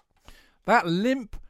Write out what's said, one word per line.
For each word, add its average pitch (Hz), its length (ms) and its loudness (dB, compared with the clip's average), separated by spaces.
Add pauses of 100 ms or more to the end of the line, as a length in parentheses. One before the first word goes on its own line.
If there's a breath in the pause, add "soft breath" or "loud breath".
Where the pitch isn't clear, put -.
(640 soft breath)
That 202 240 2
limp, 220 480 -2 (140)